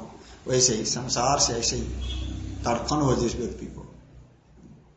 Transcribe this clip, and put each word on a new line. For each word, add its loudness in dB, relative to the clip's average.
वैसे 4
ही 0
संसार 2
से 4
ऐसे -2
ही -2
तड़फन 0
हो 4
जिस 2
व्यक्ति -6
को, -14